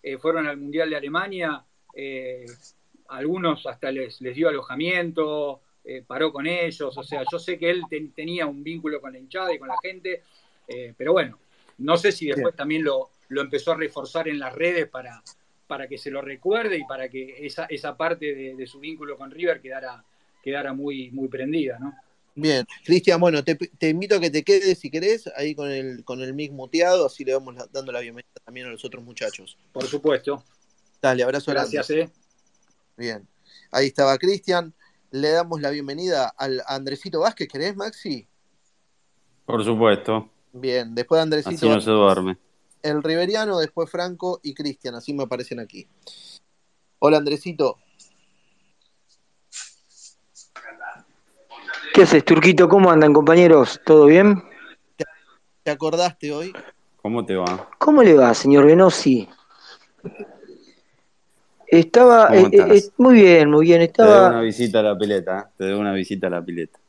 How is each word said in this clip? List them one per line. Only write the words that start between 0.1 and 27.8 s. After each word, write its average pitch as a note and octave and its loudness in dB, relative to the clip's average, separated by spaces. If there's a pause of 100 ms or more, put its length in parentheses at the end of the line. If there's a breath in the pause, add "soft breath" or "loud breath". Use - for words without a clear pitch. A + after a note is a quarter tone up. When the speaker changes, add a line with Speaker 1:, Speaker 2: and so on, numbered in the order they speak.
Speaker 1:
fueron D#3+ -6
al C#3+ -10
Mundial D3 -8
de D#3 -8
Alemania, D#3+ -10 (300)
eh, B2+ -16 (600)
algunos D3+ -8
hasta C3+ -12
les, C3 -14
les B2+ -14
dio D#3+ -2
alojamiento, D3+ -8 (240)
eh, B2+ -18
paró D#3 -6
con C#3 -12
ellos, D#3+ -8
o C3+ -14
sea, C#3 -10
yo E3+ -8
sé E3+ -12
que E3+ -4
él F3+ -6
ten-, D#3 -14
tenía E3 -10
un C#3+ -14
vínculo D#3 -12
con C3+ -20
la C3 -20
hinchada F3+ -10
y C#3 -16
con C3+ -20
la - -12
gente, F#3 -14 (420)
eh, B2 -18
pero C#3+ -4
bueno, B2+ -4 (400)
no D3+ -2
sé F#3 -2
si E3 -8
después C#3+ -4
Speaker 2:
Bien. E3+ -6
Speaker 1:
también D3+ -8
lo, C3+ -6 (180)
lo C#3 -8
empezó C#3 -8
a D#3+ -4
reforzar D#3 -10
en D3 -10
las C3 -14
redes E3 -6
para, B2 -20 (460)
para C3+ -12
que C3 -18
se C#3+ -16
lo C#3 -12
recuerde F#3 -6
y D3 -10
para C3 -14
que C3 -18
esa, D#3+ -14
esa D3 -14
parte D3+ -8
de, C3 -16
de C3 -16
su C#3 -20
vínculo D3 -16
con C3+ -20
River D#3+ -6
quedara, C3 -18 (380)
quedara C#3 -10
muy, C3+ -12
muy C3 -10
prendida, C3 -8
¿no? C#3 -16 (440)
Speaker 2:
Bien, D3 -4 (180)
Cristian, F3 0
bueno, E3 0
te, D#3+ -4
te E3 -8
invito F#3+ -2
a F#3 -2
que E3+ -4
te D3 -6
quedes, F#3+ 0
si C#3+ -18
querés, G3 -6 (120)
ahí D3+ -8
con C#3+ -12
el, C3 -12
con B2+ -14
el C3 -14
mic C#3+ -14
muteado, E3+ -2
así C3+ -10
le C3 -6
vamos C3+ -8
la, B2 -20
dando C3+ -14